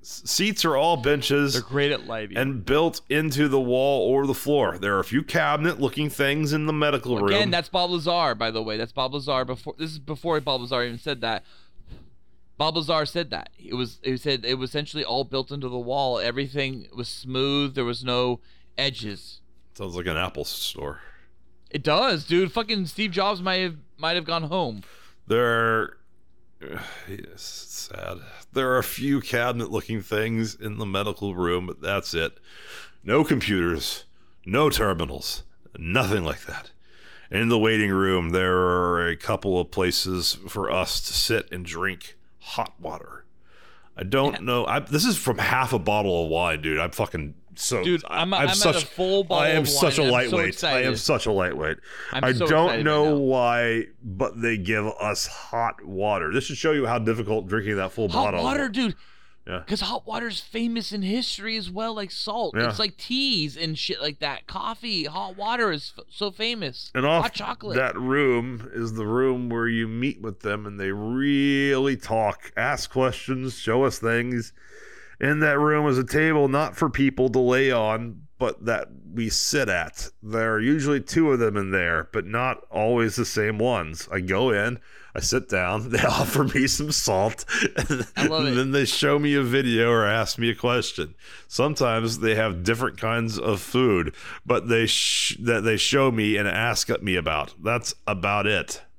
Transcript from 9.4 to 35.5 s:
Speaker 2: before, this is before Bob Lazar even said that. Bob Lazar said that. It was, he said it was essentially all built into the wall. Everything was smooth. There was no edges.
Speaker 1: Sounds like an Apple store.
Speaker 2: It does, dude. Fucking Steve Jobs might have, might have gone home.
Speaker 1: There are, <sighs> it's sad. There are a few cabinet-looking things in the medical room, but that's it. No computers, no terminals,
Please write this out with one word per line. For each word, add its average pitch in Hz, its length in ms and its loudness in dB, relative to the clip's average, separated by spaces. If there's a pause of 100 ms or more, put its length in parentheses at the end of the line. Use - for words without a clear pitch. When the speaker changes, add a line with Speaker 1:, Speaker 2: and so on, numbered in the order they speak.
Speaker 2:
before, 127 320 -8
this 156 140 -6
is 156 80 -12
before 151 420 -2
Bob 131 200 -2
Lazar 123 220 -2
even 120 160 -6
said 135 220 -6
that. 110 220 -2 (1120)
Bob 156 200 -2
Lazar 156 280 0
said 160 260 -6
that. - 260 -8
It - 160 -12
was, 123 300 -6
he 131 140 -2
said 131 280 -2
it 127 100 0
was 131 140 -6
essentially 147 340 -6
all 123 200 -2
built 131 280 -4
into 139 180 -8
the 123 100 -6
wall. 127 400 0
Everything 131 760 -4
was 117 120 -8
smooth. 135 680 0
There 135 100 0
was 120 180 -4
no 123 360 2 (380)
edges. 117 640 -6 (320)
Speaker 1:
Sounds 92 220 -8
like 87 100 -4
an 80 120 0
Apple 85 280 -2
store. - 540 -6 (720)
Speaker 2:
It 143 120 -4
does, 165 420 2
dude. 175 260 2
Fucking 214 340 -2
Steve 202 260 -4
Jobs 190 300 0
might 185 160 -2
have, 175 200 -2 (200)
might 165 180 -2
have 170 100 -4
gone 165 180 -2
home. 143 400 -4 (420)
Speaker 1:
There 117 200 2 (360)
are, - 160 -6 (640)
<sighs> 73 180 -10 (280)
it's - 360 -14
sad. - 760 -12 (340)
There 131 180 0
are 127 60 4
a 120 60 2
few 139 380 0
cabinet-looking 117 840 -2
things 113 520 -2
in 104 220 -8
the 110 80 -4
medical 98 500 -2
room, 90 320 0
but - 140 -12
that's 95 320 -2
it. 82 240 -2 (680)
No 135 200 2
computers, 90 840 0 (400)
no 135 240 2
terminals, 82 760 -2 (340)